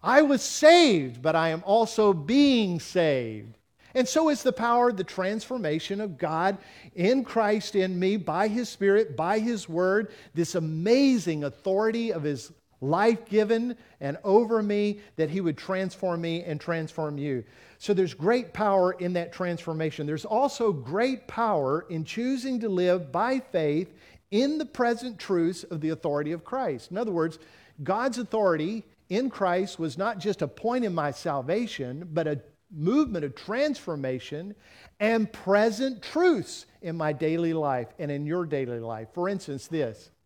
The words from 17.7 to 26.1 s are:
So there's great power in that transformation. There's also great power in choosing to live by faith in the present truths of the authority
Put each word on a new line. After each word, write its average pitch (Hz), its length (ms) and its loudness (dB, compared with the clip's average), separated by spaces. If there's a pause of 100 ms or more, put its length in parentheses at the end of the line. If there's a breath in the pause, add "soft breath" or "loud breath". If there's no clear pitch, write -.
So 208 160 0
there's 185 180 2
great 226 400 0
power 196 380 4
in 180 220 -4
that 170 200 -2
transformation. 160 720 -4
There's 151 200 -4
also 226 460 2
great 185 560 -2
power 170 640 0
in 160 140 -4
choosing 247 560 -4
to 220 100 -4
live 180 420 2
by 240 280 0
faith 165 560 -2 (340 loud breath)
in 285 300 2
the 311 60 -4
present 240 520 -4
truths 175 460 0
of 160 180 -8
the 156 80 -2
authority 151 440 -2